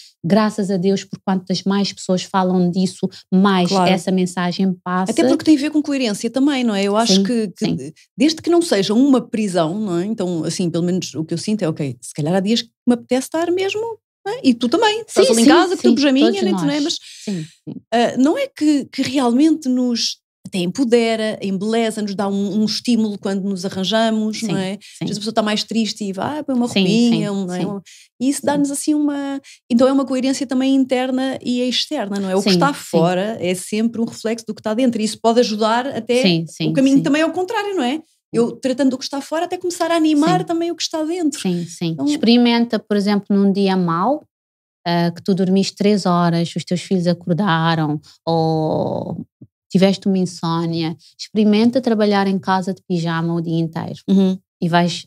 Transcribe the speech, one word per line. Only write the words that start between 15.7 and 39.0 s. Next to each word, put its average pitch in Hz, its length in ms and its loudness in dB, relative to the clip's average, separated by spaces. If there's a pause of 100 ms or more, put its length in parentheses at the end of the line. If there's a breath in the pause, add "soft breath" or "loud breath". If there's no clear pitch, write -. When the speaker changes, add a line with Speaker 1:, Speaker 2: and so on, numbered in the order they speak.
Speaker 2:
que - 60 -8
tu 247 80 4
Speaker 1:
sim, 233 40 4
Speaker 2:
pijaminha, 269 320 4
Speaker 1:
todos 392 160 0
Speaker 2:
nem 359 140 0
tu, 349 80 -2
não 285 60 0
é? 285 100 0
Speaker 1:
nós. 285 40 -2
Speaker 2:
Mas, 330 100 -4 (280 loud breath)
Speaker 1:
Sim, 180 220 -6 (240 loud breath)
sim. 160 60 -12 (180)
Speaker 2:
ah, 233 240 0
não 294 220 2
é 554 80 -2
que, 302 400 0
que - 160 -6
realmente 262 680 2
nos 247 480 -2 (300)
até 196 140 -4
empodera, 220 840 0
embeleza, 220 580 -2
nos 202 140 -4
dá 196 120 -4
um, 202 360 -2
um - 20 2
estímulo 214 540 -2
quando 196 240 -4
nos 196 240 -6
arranjamos, 214 760 -2
Speaker 1:
Sim, 233 60 -6
Speaker 2:
não 190 100 -2
é? 190 240 -4
Speaker 1:
sim. - 240 -14
Speaker 2:
Às - 40 -6
vezes 202 100 -4
a - 20 -12
pessoa 214 120 -6
está 220 100 0
mais 214 220 -2
triste 214 400 -4
e 196 100 -6
vai, 277 240 -6
ah, 294 60 -8
põe 269 120 -4
uma 240 100 0
Speaker 1:
Sim, 240 140 -4
Speaker 2:
roupinha, 226 480 2
Speaker 1:
sim, 202 80 -4
Speaker 2:
um, 196 80 -4
não 175 100 -6
é? 180 60 -6
Speaker 1:
sim. 180 80 -4 (500 loud breath)
Speaker 2:
E 247 120 -2
isso 277 100 -4
Speaker 1:
Sim. - 60 -10
Speaker 2:
dá-nos 285 240 0
assim 285 240 -2
uma… 285 440 -2 (320 loud breath)
Então 254 160 4
é 269 60 2
uma 269 140 2
coerência 269 400 -2
também 262 280 0
interna 262 680 0
e 247 180 -2
externa, 240 580 -4
não 190 120 -4
é? 185 40 0
O 190 80 2
que 202 60 0
Speaker 1:
Sim, 190 80 4
Speaker 2:
está 175 160 4
Speaker 1:
sim. - 80 -12
Speaker 2:
fora 180 580 0
é 180 160 -2
sempre 220 460 -4
um 233 60 -2
reflexo 226 400 -6
do 214 80 -10
que - 80 -16
está 214 100 -4
dentro 233 300 2
e - 20 0
isso 214 160 -6
pode 233 200 4
ajudar 220 460 0
até 240 360 -2
Speaker 1:
Sim, 165 260 2
sim, 156 220 -4
Speaker 2:
o - 20 -2
caminho 269 240 4
Speaker 1:
sim. 165 60 4
Speaker 2:
também 277 180 2
ao 320 120 2
contrário, 403 440 -4
não 320 60 0
é? 262 180 -2 (300)
Eu 226 220 0
tratando 262 380 0
do 254 80 -2
que 262 60 -12